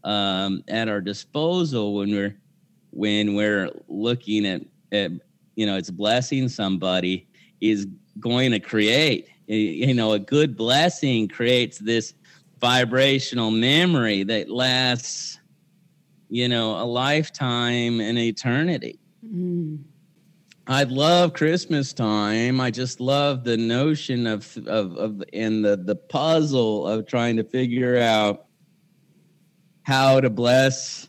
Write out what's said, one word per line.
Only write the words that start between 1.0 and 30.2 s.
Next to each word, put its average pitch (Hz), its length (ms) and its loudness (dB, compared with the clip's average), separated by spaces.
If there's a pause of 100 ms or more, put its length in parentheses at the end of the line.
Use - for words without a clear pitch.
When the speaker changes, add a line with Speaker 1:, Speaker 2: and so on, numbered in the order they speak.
Speaker 1:
disposal 135 920 -2
when 101 140 -2
we're, 101 260 -2 (540)
when 104 440 0
we're 104 340 0 (200)
looking 107 580 -2
at, 92 160 -4 (280)
at, 98 200 -2 (440)
you 110 120 -2
know, 98 100 0
it's 92 140 -6
blessing 123 580 0
somebody 92 800 -2 (320)
is 104 260 0 (320)
going 123 340 0
to 104 60 2
create, 113 720 2 (200)
y-, 104 60 -4
you 107 400 0
know, 110 180 2
a 104 60 2
good 139 380 0
blessing 123 720 0
creates 120 500 0
this 110 360 -2 (440)
vibrational 123 920 2
memory 120 720 2
that 104 260 -2
lasts, 127 920 -2 (920)
you 123 180 0
know, 110 340 0
a 120 40 -4
lifetime 120 1120 0
and 113 180 -2
eternity. 120 800 -2 (260)
Speaker 2:
Mm. 175 580 -6 (880)
Speaker 1:
I 139 120 2
love 156 500 4
Christmas 156 600 0
time. 110 680 0
I 127 100 0
just 123 300 -6
love 139 420 0
the 120 140 0
notion 123 680 0
of, 107 280 -6 (120)
of, 95 320 -2
of, 104 240 -4 (100)
and 110 320 -2
the, 101 140 2
the 92 180 -2
puzzle 135 920 0
of 107 200 -2
trying 117 320 0
to 113 40 0
figure 123 540 0
out 107 480 2 (1400)
how 135 360 6